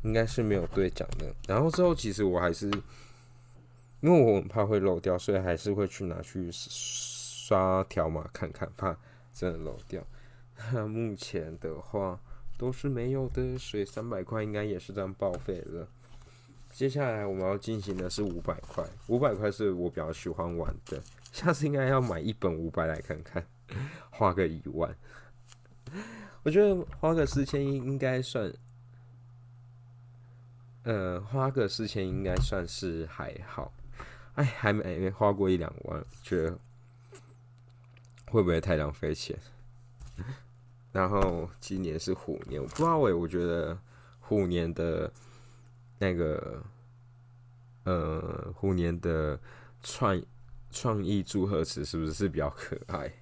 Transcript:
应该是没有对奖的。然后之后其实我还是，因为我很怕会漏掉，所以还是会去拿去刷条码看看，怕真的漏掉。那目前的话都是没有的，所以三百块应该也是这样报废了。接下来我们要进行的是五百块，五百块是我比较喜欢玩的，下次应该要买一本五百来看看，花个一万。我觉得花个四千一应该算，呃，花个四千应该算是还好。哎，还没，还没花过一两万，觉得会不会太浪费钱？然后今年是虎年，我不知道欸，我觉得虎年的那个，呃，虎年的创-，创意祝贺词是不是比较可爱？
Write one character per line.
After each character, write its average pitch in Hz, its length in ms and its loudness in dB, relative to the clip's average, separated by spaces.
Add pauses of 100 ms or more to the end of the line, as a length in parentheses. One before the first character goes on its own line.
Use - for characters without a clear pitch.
应 113 100 0
该 113 120 6
是 113 160 0
没 107 140 4
有 92 140 4
对 95 200 4
奖 - 200 -2 (100)
的。 73 160 -4 (140)
然 113 120 4
后 156 80 4
之 165 140 4
后 175 100 6
其 117 200 0
实 98 100 0
我 90 160 4
还 87 140 4
是， 101 180 -2 (1300)
因 156 120 8
为 165 100 12
我 113 140 10
很 95 100 2
怕 101 180 2
会 104 140 4
漏 92 220 4
掉， 90 180 2
所 98 180 2
以 - 40 4
还 90 160 2
是 101 160 -2
会 101 160 2
去 - 160 -6
拿 85 180 -4
去 90 300 -6
刷 - 1300 0
条 80 240 0
码 80 240 -4
看 - 200 -6
看， - 240 -8
怕 90 200 -2 (360)
真 90 200 -2
的 80 60 -6
漏 80 180 -8 (120)
掉。 87 140 -8 (720)
那 113 140 -2
目 110 300 -4
前 80 420 -6
的 80 220 -6
话 95 380 -4 (380)
都 127 160 -2
是 135 160 -4
没 123 220 0
有 131 200 0
的， 127 280 -2
所 - 200 -6
以 101 60 0
三 110 240 -6
百 104 140 -4
块 110 200 -2
应 107 100 -2
该 104 120 0
也 101 140 -2
是 - 140 -10
这 101 80 -4
样 95 140 -2
报 98 180 0
废 87 340 -4
了。 85 200 -8 (840)
接 - 180 0
下 131 220 2
来 107 160 -2
我 98 80 -2
们 95 80 0
要 98 160 2
进 110 200 -2
行 98 180 -4
的 92 120 -2
是 101 140 -2
五 87 180 0
百 80 200 -2
块， - 220 -6 (260)
五 117 100 4
百 131 160 4
块 104 160 2
是 101 220 0
我 87 180 0
比 - 60 -10
较 80 140 -2
喜 82 200 -6
欢 85 260 -2
玩 80 180 -2 (120)
的， 67 160 -8 (280)
下 - 220 2
次 143 140 2
应 143 60 2
该 135 140 2
要 135 140 6
买 107 180 0
一 78 140 -2
本 90 220 0
五 80 160 -2
百 82 160 0
来 78 160 0
看 78 200 -6
看， 85 220 -6 (680)
花 98 220 4
个 90 160 4
一 78 200 -4
万。 80 280 -2 (1500)
我 151 60 4
觉 185 120 8
得 190 240 4 (120)
花 160 140 4
个 160 140 4
四 139 180 2
千 139 220 0
一 139 100 0
应 131 220 -2
该 127 240 2
算， 113 280 -2 (2250)
呃， 92 360 0
花 131 300 0
个 127 180 2
四 110 180 -2
千 98 220 -2
应 92 140 -2
该 92 140 2
算 90 300 2
是 82 400 -4
还 - 300 -8 (100)
好。 - 260 -8 (640)
哎， 143 80 4
还 113 280 2
没， 104 100 2
还 87 160 -4
没 95 120 2
花 101 200 4
过 98 200 4
一 92 80 6
两 80 120 -2 (140)
万， 78 180 -6 (200)
觉 85 220 2
得 85 140 -2 (1700)
会 113 120 6
不 90 60 4
会 82 100 4
太 82 180 2
浪 73 140 0
费 78 240 -4
钱？ - 240 -6 (1500)
然 92 180 2
后 92 400 2 (120)
今 95 220 -4
年 80 180 -2
是 92 140 -2
虎 - 340 -6
年， 73 120 -4
我 67 60 -4
不 - 80 -10
知 143 80 -2
道 165 180 4
欸， 117 120 6
我 85 160 2
觉 87 160 0
得 85 340 0 (420)
虎 101 260 2
年 87 280 2
的 80 380 0 (840)
那 95 160 2
个， 80 480 -2 (1200)
呃， 80 720 -2
虎 98 180 2
年 85 260 2
的 78 380 2 (440)
创-， 98 380 0 (500)
创 110 320 0
意 95 200 2
祝 95 240 0
贺 87 180 2
词 73 200 -4
是 71 120 -6
不 80 140 0
是 98 180 0
比 76 100 -2
较 73 120 0
可 - 280 -8 (100)
爱？ 73 340 -6